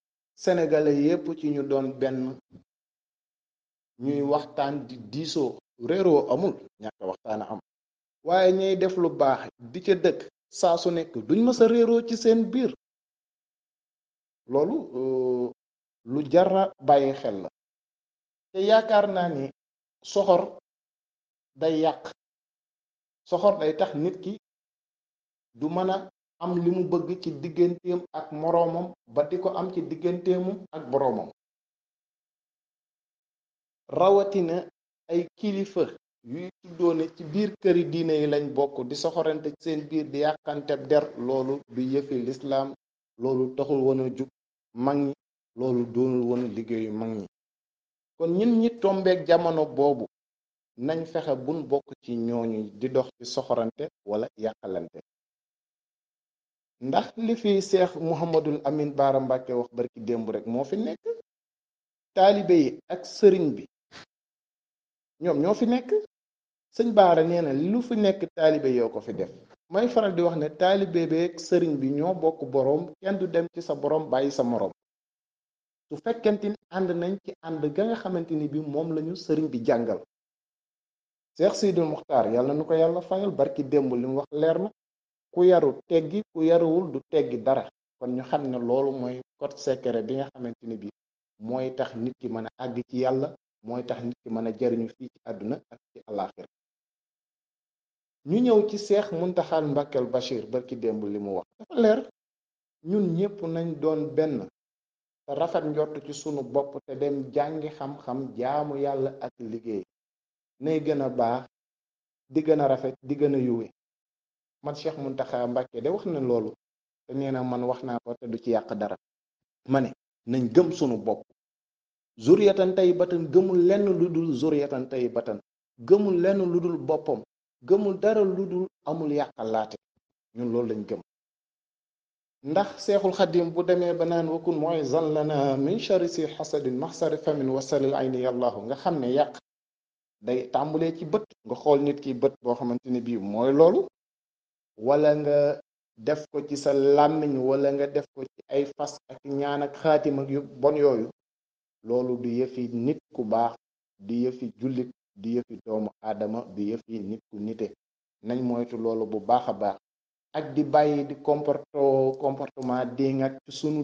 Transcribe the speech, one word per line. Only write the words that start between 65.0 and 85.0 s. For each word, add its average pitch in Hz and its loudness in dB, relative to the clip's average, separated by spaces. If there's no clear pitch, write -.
ñoom 160 0
ñoo 185 2
fi 214 0
nekk. 247 0
Sëñ 233 0
Baara 175 8
nee 170 2
na 143 0
lu 185 0
fi 240 -6
nekk 196 2
taalibe 156 4
yoo 117 2
ko 113 -8
fi 117 -8
def. 92 -4
May 208 2
faral 214 2
di 170 2
wax 170 2
ne 151 -2
taalibe 185 2
bi 160 2
ak 175 -6
sëriñ 165 2
bi 131 -2
ñoo 156 0
bokk 160 -2
boroom, 143 2
kenn 190 -2
du 185 -2
dem 170 0
ci 170 -8
sa 156 -4
boroom 147 -2
bàyyi 139 2
sa 139 0
moroom. 110 0
Su 151 -10
fekkente 214 -2
ni 208 -4
ànd 185 -2
nañ 170 -2
ci - -12
ànd 160 -6
ga 196 2
nga 226 0
xamante 175 -6
ni 151 -2
bi 147 -4
moom 151 -4
lañu 156 -4
sëriñ 156 -2
bi 123 -4
jàngal. 113 0
Seex 185 2
Sidil 180 2
Muxtaar, 147 0
yàlla 127 2
na 151 -2
ko 165 -2
yàlla 165 2
fayal, 190 -2
barki - -2
démb 131 2
li 120 -2
mu 131 -4
wax 143 -4
leer 160 0
na. 202 -4